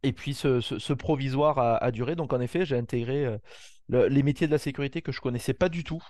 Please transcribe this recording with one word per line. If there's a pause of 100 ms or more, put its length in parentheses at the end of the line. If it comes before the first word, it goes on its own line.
Et
puis,
ce,
ce,
ce
provisoire
a,
a
duré.
Donc,
en
effet,
j'ai
intégré,
euh, (520)
le,
les
métiers
de
la
sécurité
que
je
connaissais
pas
du
tout.